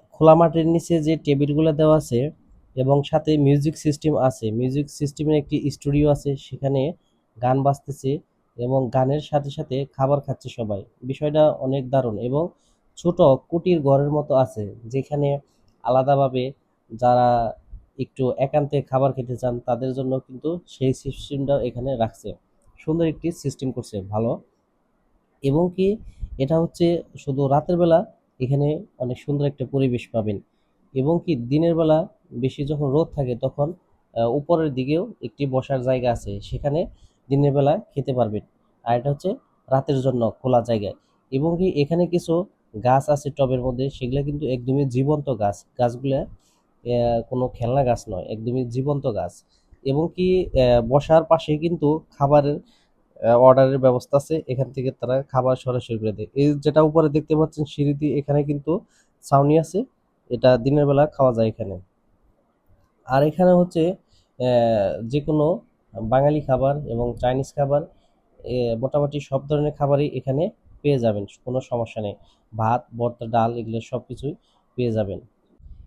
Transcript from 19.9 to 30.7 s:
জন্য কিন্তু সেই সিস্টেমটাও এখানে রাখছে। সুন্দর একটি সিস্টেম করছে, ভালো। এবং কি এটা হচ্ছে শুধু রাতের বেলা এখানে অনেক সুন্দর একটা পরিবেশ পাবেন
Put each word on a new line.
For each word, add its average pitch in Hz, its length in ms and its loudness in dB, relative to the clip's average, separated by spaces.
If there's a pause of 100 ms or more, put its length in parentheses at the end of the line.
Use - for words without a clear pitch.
জন্য 131 260 -4
কিন্তু 147 480 -8
সেই 131 260 -2
সিস্টেমটাও 139 680 -4
এখানে 127 360 -4
রাখছে। 110 340 -4 (480)
সুন্দর 165 280 -2
একটি 156 260 -4
সিস্টেম 135 400 -6
করছে, 107 300 -10
ভালো। 107 300 -2 (1120)
এবং 139 200 2 (120)
কি 185 120 0 (500)
এটা 135 220 0
হচ্ছে 170 440 0 (140)
শুধু 139 300 -4
রাতের 151 300 0
বেলা 170 220 4 (400)
এখানে 139 280 0 (300)
অনেক 123 220 -6
সুন্দর 143 260 -2
একটা 139 200 -4
পরিবেশ 127 420 0
পাবেন 107 300 -2 (560)